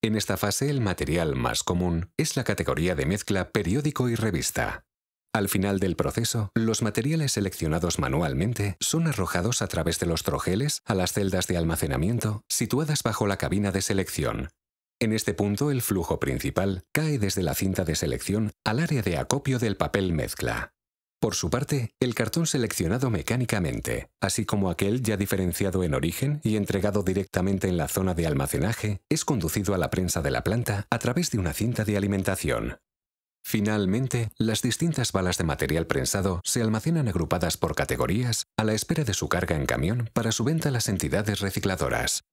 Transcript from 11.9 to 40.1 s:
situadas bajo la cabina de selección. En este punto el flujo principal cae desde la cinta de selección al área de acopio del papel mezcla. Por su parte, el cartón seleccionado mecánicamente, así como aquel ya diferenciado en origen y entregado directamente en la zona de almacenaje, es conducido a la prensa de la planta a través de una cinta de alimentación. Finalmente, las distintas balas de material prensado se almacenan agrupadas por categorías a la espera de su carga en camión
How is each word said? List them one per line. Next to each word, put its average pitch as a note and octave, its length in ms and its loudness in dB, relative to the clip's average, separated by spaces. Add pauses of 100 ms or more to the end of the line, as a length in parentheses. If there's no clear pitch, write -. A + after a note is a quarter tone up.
situadas D3 540 0
bajo A2 240 0
la G2 120 0
cabina G2 340 0
de F#2+ 100 2
selección. D#2 680 -2 (500)
En A2 120 4
este G#2+ 220 0
punto D3 380 2
el B2+ 100 0
flujo E2+ 380 0
principal F#2 720 0
cae D3+ 260 2
desde G2 240 0
la C#2+ 120 0
cinta F#2+ 300 0
de D#2 120 0
selección G2 560 0 (120)
al A2 160 0
área D#3 220 0
de F2+ 140 0
acopio B2+ 420 2
del A2 180 0
papel F#2+ 360 2
mezcla. A#1 600 -4 (460)
Por G#2+ 160 0
su - 140 -2
parte, C3 500 -2
el B2+ 160 0
cartón C#3 320 0
seleccionado A#2 640 0
mecánicamente, F2+ 1000 0 (100)
así G2 240 0
como G2 260 0
aquel G2+ 320 0
ya G#2+ 140 2
diferenciado F#2+ 680 0
en D#2+ 120 0
origen C3+ 500 0
y G#2+ 120 2
entregado G2+ 460 2
directamente F#2+ 680 0
en F2+ 100 2
la D2 100 0
zona F#2 240 0
de E2 140 2
almacenaje, G2+ 840 0
es D#3 160 0
conducido G#2 500 0
a F#2 40 2
la D#2 100 0
prensa F#2 320 0
de C#2 100 0
la B1 140 -2
planta G#2 460 0
a A#2 80 0
través D3 320 0
de A#2 80 -2
una E2+ 160 0
cinta A2 320 0
de G#2 100 0
alimentación. F#2 800 0 (640)
Finalmente, G#2+ 960 0
las A2 240 0
distintas B2+ 500 0
balas F#2 280 0
de F#2 60 0
material D2 420 0
prensado F#2 580 0
se - 160 0
almacenan A#2 480 0
agrupadas E2+ 480 0
por D#2+ 180 -2
categorías A#2 720 0 (140)
a A2 60 0
la A2 100 2
espera D#3+ 280 0
de G#2+ 120 -2
su - 160 -4
carga F2 260 2
en C#2+ 80 0
camión F#2+ 480 0